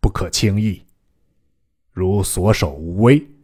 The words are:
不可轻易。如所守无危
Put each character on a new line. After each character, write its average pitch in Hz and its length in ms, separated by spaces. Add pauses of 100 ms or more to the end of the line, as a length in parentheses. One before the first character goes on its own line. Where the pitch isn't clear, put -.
不 - 80
可 - 220
轻 104 300
易。 107 200 (1080)
如 95 320
所 92 300
守 82 220
无 85 280
危 143 240 (160)